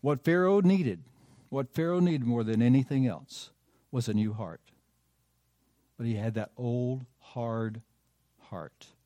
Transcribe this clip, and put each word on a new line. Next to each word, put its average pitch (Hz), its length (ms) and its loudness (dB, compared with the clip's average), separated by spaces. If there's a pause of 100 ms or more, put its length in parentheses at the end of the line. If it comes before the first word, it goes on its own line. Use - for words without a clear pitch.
what 139 220 -2
Pharaoh 185 380 4
needed, 175 420 2 (460)
what 135 240 -6
Pharaoh 170 260 0
needed 160 260 2
more 117 200 0
than 110 160 2
anything 131 440 4
else - 440 -8 (420)
was 120 160 -4
a 110 60 -4
new 107 180 0
heart. 104 300 -10 (1400)
But 117 80 -8
he 117 100 -2
had 107 200 -4
that 110 200 -6
old, 123 500 -4 (140)
hard 113 640 -8 (640)
heart. - 440 -16 (180)